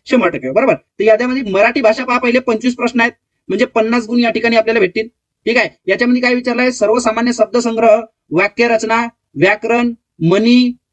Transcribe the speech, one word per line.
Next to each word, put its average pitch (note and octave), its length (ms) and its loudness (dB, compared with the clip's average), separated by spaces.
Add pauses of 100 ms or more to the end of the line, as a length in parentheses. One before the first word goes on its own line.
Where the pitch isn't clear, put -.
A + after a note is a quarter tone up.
शंभर C#4 240 2
टक्के, - 220 -6
बरोबर. B3 220 2
तर - 300 -8
याद्यामध्ये A#3 480 0
मराठी A#3 300 0
भाषा A#3 240 0
पहा, B3 120 0
पहिले B3 220 0
पंचवीस B3 360 -2
प्रश्न A#3+ 260 -2
आहेत, A#3 100 0 (360)
म्हणजे G#3+ 180 0
पन्नास A3+ 420 -2
गुण A#3+ 120 -2
या A#3 100 2
ठिकाणी A3+ 260 0
आपल्याला A3 240 2
भेटतील. G#3+ 280 -2 (380)
ठीक A#3+ 120 0
आहे, G3+ 120 0 (160)
याच्यामध्ये B3 360 0
काय B3 120 0
विचारलंय, B3 380 -2
सर्वसामान्य A#3 600 0
शब्दसंग्रह, A3+ 720 2 (300)
वाक्यरचना, A3+ 760 -2 (280)
व्याकरण, A3+ 580 0 (260)
म्हणी A#3 560 2 (180)